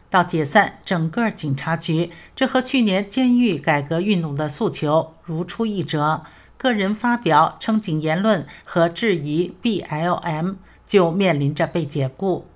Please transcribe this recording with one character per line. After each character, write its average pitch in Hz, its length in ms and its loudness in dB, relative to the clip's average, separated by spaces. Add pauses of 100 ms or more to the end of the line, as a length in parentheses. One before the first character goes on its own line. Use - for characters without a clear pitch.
到 180 160 4
解 160 180 0
散 160 400 2
整 165 260 0
个 220 220 -2
警 143 240 -4
察 160 220 -2
局， 165 340 -2 (240)
这 269 100 0
和 254 160 2
去 254 200 0
年 202 280 2
监 254 300 2
狱 214 180 2
改 147 240 0
革 160 200 -2
运 196 200 2
动 147 140 -4
的 151 140 -2
诉 190 200 -2
求 151 440 0 (100)
如 165 220 -6
出 226 200 -4
一 202 160 -4
辙。 156 420 -2 (340)
个 247 160 0
人 202 200 0
发 240 220 -2
表 160 460 2
称 220 180 0
警 156 220 -2
言 156 200 0
论 202 240 2 (200)
和 170 240 2
质 190 260 -2
疑 151 460 -2
B 220 180 0
L 170 360 -2
M， 175 400 -4 (300)
就 180 240 4
面 175 300 2
临 143 160 0
着 165 100 0
被 160 200 -4
解 135 240 -2
雇。 180 460 -4